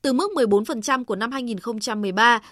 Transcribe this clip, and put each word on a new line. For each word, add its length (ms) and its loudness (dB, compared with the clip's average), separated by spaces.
từ 120 0
mức 180 0
mười 140 2
bốn 200 2
phần 160 -6
trăm 240 -2
của 100 -4
năm 160 -4
hai 120 -6
nghìn 160 -6
không 200 -8
trăm 220 -6
mười 100 -2
ba 300 4